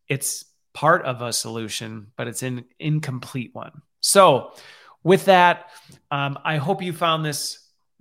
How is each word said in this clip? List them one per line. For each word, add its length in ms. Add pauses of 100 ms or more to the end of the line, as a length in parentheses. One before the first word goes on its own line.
It's 380 (280)
part 320
of 160
a 120
solution, 800
but 120
it's 160
an 220 (140)
incomplete 760
one. 280 (180)
So 540 (480)
with 240
that, 460 (400)
um, 320
I 140
hope 260
you 100
found 320
this 360 (380)